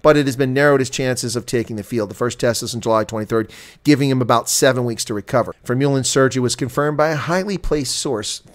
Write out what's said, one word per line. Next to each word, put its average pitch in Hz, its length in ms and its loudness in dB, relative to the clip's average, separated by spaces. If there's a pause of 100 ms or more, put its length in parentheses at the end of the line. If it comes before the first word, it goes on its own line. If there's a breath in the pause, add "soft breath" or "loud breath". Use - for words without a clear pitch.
but 151 160 6
it 143 100 2
has 131 100 -4
been 131 180 0
narrowed 139 260 4
his 127 100 -2
chances 127 440 -4
of 120 100 -4
taking 117 320 -4
the 104 60 -6
field. 107 260 -4
The 101 60 -12
first 120 240 -4
test 117 240 0
is 117 120 -8
on 117 60 -6
July 110 240 2
twenty-third, 110 480 -4 (320 loud breath)
giving 139 260 4
him 131 120 2
about 117 260 2
seven 127 360 2
weeks 117 220 -6
to 117 80 -6
recover. 104 400 -2 (100)
Vermeulen's 135 440 0
surgery 131 320 2
was 123 140 0
confirmed 147 420 -2
by 156 120 2
a 156 80 -2
highly 180 420 -2
placed 147 380 -2
source 113 460 -6 (120)